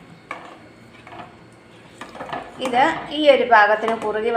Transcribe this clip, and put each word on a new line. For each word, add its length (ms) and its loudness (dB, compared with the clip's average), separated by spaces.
ഇത് 160 2
ഈ 20 -2
ഒരു 180 0
പാകത്തിന് 420 4
കുറുകി 320 -4